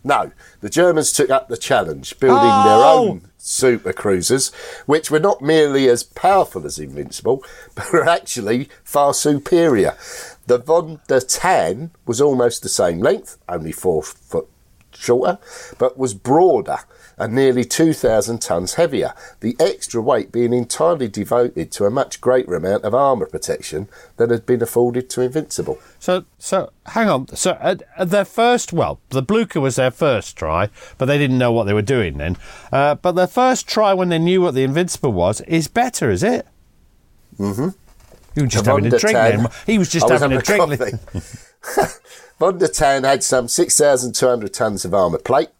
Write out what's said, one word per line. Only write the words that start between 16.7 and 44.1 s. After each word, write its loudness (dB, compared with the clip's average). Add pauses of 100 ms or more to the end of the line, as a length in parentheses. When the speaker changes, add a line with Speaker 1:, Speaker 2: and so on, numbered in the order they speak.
Speaker 1:
and -4
nearly 2
two 2
thousand 0
tons -4
heavier, -2 (280)
the -4
extra -2
weight -2
being 0
entirely -2
devoted -2
to -4
a 2
much -4
greater 0
amount -2
of -2
armour 2
protection -8 (280)
than 2
had 0
been 0
afforded -2
to -4
Invincible. -4 (200)
Speaker 2:
So, -4 (160)
so -4 (140)
hang -2
on. -2
So, -2
uh, 0 (220)
uh, -2
their 0
first, 0
well, -2 (100)
the -2
Blucher -2
was 0
their 2
first -2
try, -2 (280)
but -2
they 2
didn't 0
know 2
what 0
they 0
were 2
doing -2
then. -4 (340)
Uh, 2
but -2
their 2
first 0
try 2
when 0
they 0
knew 2
what 0
the 0
Invincible -2
was 0
is -2
better, -2
is 0
it? -2 (920)
Speaker 1:
Mm-hmm. -2 (640)
Speaker 2:
You 0
were 0
just -2
Speaker 1:
The 4
Speaker 2:
having 2
a 0
Speaker 1:
Von 2
der 4
Speaker 2:
drink 2
Speaker 1:
Tann 4
Speaker 2:
then. -2 (140)
He 2
was 0
just 0
Speaker 1:
I 4
was 2
Speaker 2:
having 0
a 0
Speaker 1:
having 2
a -4
Speaker 2:
drink. -6
Speaker 1:
coffee. -6 (240)
<laughs> -20
Von 0
der 2
Tann 0
had 2
some 0
six 0
thousand 2